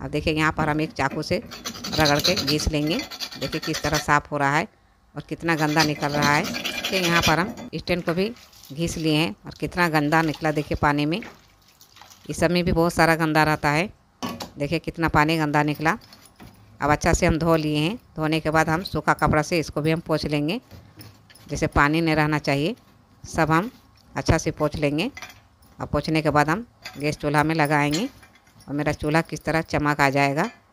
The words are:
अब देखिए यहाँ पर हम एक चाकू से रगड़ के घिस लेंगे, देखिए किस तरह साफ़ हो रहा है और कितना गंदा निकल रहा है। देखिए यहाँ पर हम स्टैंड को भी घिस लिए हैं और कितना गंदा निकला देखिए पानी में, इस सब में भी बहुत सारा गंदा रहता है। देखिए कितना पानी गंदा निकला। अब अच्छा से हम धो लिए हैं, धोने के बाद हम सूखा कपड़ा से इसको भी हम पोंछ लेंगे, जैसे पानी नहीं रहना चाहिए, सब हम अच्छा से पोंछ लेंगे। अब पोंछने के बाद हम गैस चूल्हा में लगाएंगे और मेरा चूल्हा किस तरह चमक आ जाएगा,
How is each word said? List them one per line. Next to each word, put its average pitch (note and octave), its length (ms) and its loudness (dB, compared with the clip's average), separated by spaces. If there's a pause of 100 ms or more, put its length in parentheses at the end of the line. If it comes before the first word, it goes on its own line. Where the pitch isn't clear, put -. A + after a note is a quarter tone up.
अब C3+ 80 -8
देखिए D3+ 240 -2
यहाँ D#3 180 2
पर D#3 180 0
हम D3+ 120 0
एक D#3 120 -4
चाकू C#3 300 -2
से F#3 180 -2 (480)
रगड़ D3 300 2
के F3 160 2
घिस D3 320 -2
लेंगे, D#3 300 0 (420)
देखिए D3+ 220 -4
किस D#3+ 220 -6
तरह D3+ 160 0
साफ़ D3 300 2
हो D3 80 -4
रहा C#3+ 180 2
है E3+ 120 0 (480)
और D3 140 -12
कितना E3 280 0
गंदा D#3 260 2
निकल D3+ 260 -2
रहा D3 240 2
है। D#3+ 100 2
देखिए - 560 -4
यहाँ E3+ 220 2
पर D#3+ 180 4
हम G#3+ 140 -2 (220)
स्टैंड F3 280 -4
को E3+ 100 -2
भी F#3+ 160 -2 (420)
घिस E3 260 -4
लिए D#3 180 2
हैं F3+ 200 0 (100)
और - 140 -14
कितना F3 300 0
गंदा D#3 320 2
निकला D#3 300 -2
देखिए D3+ 260 -2
पानी D3 280 2
में, F3 160 -2 (1080)
इस D3 100 -6
सब E3+ 120 2
में F3 140 2
भी - 60 2
बहुत E3 220 2
सारा E3 240 4
गंदा D#3 260 2
रहता D3+ 280 0
है। E3+ 180 0 (680)
देखिए C#3+ 220 -2
कितना D#3+ 300 -2
पानी D#3 280 2
गंदा D3+ 260 2
निकला। D3+ 340 0 (840)
अब C#3+ 80 2
अच्छा D3+ 240 2
से F3 120 2
हम E3 120 4
धो E3 180 2
लिए D3+ 220 0
हैं, E3 180 0 (200)
धोने D#3 240 0
के D#3 120 -4
बाद D#3+ 180 4
हम E3 140 0
सूखा - 320 0
कपड़ा D3+ 260 2
से E3+ 180 0
इसको D3 220 -4
भी D#3+ 100 2
हम D#3+ 100 0
पोंछ D#3 240 -2
लेंगे, D3+ 340 -2 (880)
जैसे D3 220 -2
पानी D#3 320 4
नहीं D#3+ 140 2
रहना D3+ 240 2
चाहिए, D3+ 360 0 (480)
सब D#3+ 280 0
हम F3+ 200 2 (440)
अच्छा D#3+ 220 2
से D#3 160 -4
पोंछ D3+ 220 -2
लेंगे। D3+ 340 0 (680)
अब - 80 -8
पोंछने D#3 340 0
के D3+ 100 2
बाद D3 180 2
हम A3 160 -2 (320)
गैस D3 200 -4
चूल्हा D3 260 0
में D#3 120 0
लगाएंगे D3 500 2 (640)
और C#3 60 -10
मेरा D3+ 200 -2
चूल्हा D#3 300 0
किस - 200 -12
तरह D#3+ 200 -2
चमक D3 380 0
आ C#3 80 4
जाएगा, C#3 400 0 (240)